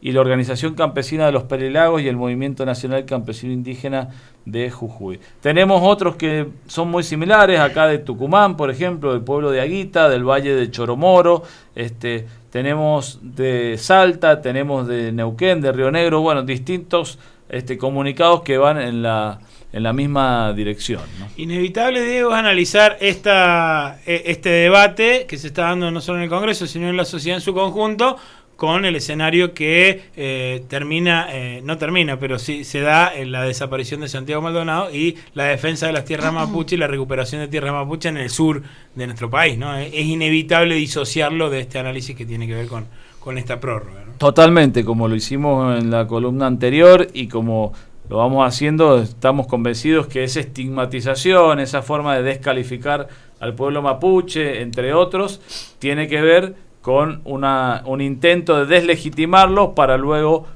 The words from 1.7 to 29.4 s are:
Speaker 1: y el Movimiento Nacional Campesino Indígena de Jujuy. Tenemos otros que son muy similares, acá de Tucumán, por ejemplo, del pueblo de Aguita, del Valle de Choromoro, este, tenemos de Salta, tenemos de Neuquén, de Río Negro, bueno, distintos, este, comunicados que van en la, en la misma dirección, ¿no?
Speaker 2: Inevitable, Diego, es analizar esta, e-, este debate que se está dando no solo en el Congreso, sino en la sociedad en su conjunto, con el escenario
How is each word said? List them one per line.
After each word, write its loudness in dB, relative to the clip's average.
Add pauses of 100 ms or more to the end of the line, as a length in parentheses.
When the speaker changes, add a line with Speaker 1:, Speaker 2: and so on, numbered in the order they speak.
Speaker 1:
y -2
el -2
Movimiento -4
Nacional -4
Campesino -8
Indígena -6 (360)
de -6
Jujuy. -12 (220)
Tenemos 4
otros 2
que -2 (200)
son -6
muy -2
similares, 4
acá 4
de 2
Tucumán, 2
por -2
ejemplo, -4
del -2
pueblo -2
de 0
Aguita, 2
del 0
Valle 2
de 0
Choromoro, 4 (320)
este, -6 (220)
tenemos -2
de -2
Salta, 4
tenemos -4
de -2
Neuquén, 0
de 2
Río 0
Negro, 2
bueno, 2
distintos, -4 (300)
este, -8
comunicados 2
que -2
van 4
en -4
la, -2 (320)
en -6
la -2
misma 0
dirección, -6 (180)
¿no? -12 (100)
Speaker 2:
Inevitable, -2
Diego, 0
es 0
analizar 4
esta, 2
e-, -2
este -2
debate 4
que -12
se -12
está -4
dando -2
no -6
solo -6
en -4
el -6
Congreso, -2
sino -6
en -2
la 0
sociedad -6
en -8
su -4
conjunto, 0 (380)
con 0
el 0
escenario 0